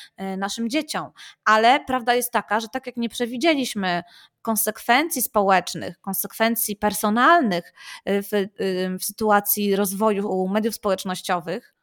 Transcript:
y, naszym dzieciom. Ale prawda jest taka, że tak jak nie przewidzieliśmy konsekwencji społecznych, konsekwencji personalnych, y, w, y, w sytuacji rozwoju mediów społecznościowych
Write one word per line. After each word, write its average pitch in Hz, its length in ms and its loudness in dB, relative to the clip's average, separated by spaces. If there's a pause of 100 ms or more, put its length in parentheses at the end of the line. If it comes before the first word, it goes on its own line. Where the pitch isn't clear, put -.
(200)
y, 190 160 -6
naszym 202 340 -4
dzieciom. 214 400 -4 (340)
Ale 226 420 6
prawda 247 280 0
jest 247 180 -2
taka, 208 280 0
że 220 80 -10
tak - 180 -8
jak 247 100 -12
nie 240 120 -2
przewidzieliśmy 233 960 0 (400)
konsekwencji 240 800 0
społecznych, 180 800 0
konsekwencji 214 760 -2
personalnych, 214 960 2 (360)
y, 202 140 0
w, 208 120 -8
y, 202 140 0 (500)
w - 60 -8
sytuacji 202 720 2
rozwoju 196 720 0
mediów 214 260 0
społecznościowych 185 1080 -4